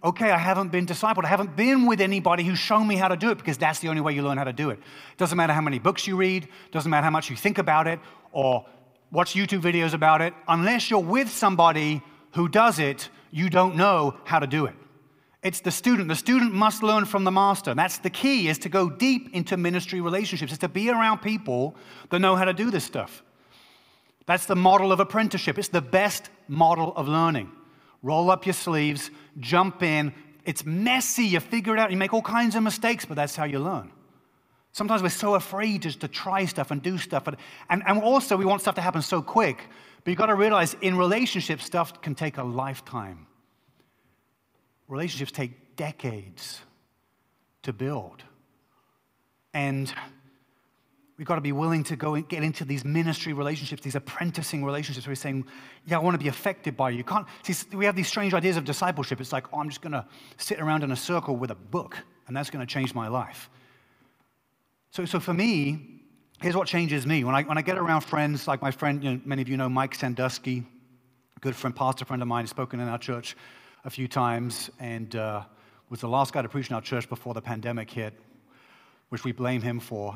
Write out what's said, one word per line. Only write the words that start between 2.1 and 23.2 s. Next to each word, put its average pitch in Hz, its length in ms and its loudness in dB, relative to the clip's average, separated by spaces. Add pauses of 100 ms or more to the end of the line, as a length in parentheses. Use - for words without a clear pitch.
who's 180 140 0
shown 214 280 4
me 208 80 2
how 185 140 4
to 180 80 2
do 220 140 2
it, 208 80 0
because 147 200 -4
that's 156 220 2
the 165 80 -4
only 156 140 0
way 151 100 2
you 143 100 -2
learn 139 160 0
how 139 60 -2
to 131 80 -4
do 147 180 -2
it. 104 80 -4 (380)
Doesn't 175 200 0
matter 165 160 4
how 156 100 2
many 139 180 0
books - 260 0
you 190 100 -2
read, 185 300 2 (240)
doesn't 160 200 -2
matter 147 140 4
how 160 60 4
much 156 180 0
you 131 60 -6
think 202 240 -2
about 160 300 4
it, 165 100 -2 (320)
or 131 360 2 (440)
watch 170 220 2
YouTube 190 300 0
videos 170 320 2
about 156 260 6
it. 170 140 0 (140)
Unless 180 420 2
you're 214 100 4
with 214 300 2
somebody 160 720 4 (320)
who 170 120 2
does 214 320 6
it, 139 300 0 (220)
you 165 180 0
don't 185 260 6
know 165 500 4
how 165 160 2
to 143 60 -2
do 143 200 0
it. - 80 -4 (680)
It's 185 180 -4
the 180 100 -2
student. 196 380 2
The 160 60 0
student 240 380 4
must 214 300 2
learn 214 240 4
from 196 180 0
the 185 60 4
master. 190 440 4
That's 160 220 2
the 185 140 -4
key, 247 380 2
is 156 100 0
to - 100 -8
go 180 220 2
deep 247 440 0
into 180 220 -2
ministry 180 460 -2
relationships. 170 500 -2
It's 151 80 -8
to 180 80 0
be 196 220 -2
around 220 320 2
people 151 520 -2 (360)
that 175 80 2
know 190 180 6
how 185 80 4
to 185 80 2
do 214 180 0
this 185 140 0
stuff. - 380 -8 (1080)